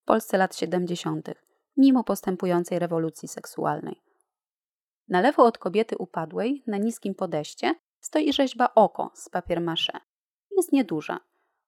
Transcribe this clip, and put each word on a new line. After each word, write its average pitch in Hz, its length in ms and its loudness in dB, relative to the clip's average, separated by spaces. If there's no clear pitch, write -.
w - 20 -20
Polsce 214 340 2
lat 185 180 0
siedemdziesiątych, 175 880 -4
mimo 269 280 6
postępującej 180 760 -2
rewolucji 165 500 -2
seksualnej. - 720 -6
Na 180 120 2
lewo 269 240 6
od 226 140 4
kobiety 202 400 -2
upadłej, 185 680 -6
na 208 120 -4
niskim 208 360 -4
podejście, 170 600 -4
stoi 302 320 0
rzeźba 247 420 0
oko - 400 2
z - 160 -20
papier-mâché. 170 680 -4
Jest 359 160 2
nieduża. 196 480 0